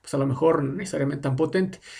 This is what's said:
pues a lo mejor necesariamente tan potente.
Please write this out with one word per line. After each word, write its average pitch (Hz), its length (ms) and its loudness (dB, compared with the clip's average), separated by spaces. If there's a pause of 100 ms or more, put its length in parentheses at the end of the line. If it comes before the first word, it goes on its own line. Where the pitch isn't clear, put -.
pues - 120 -12
a 143 40 0
lo 139 80 2
mejor 151 380 2
necesariamente 139 600 -4
tan 131 120 0
potente. 185 460 0 (180)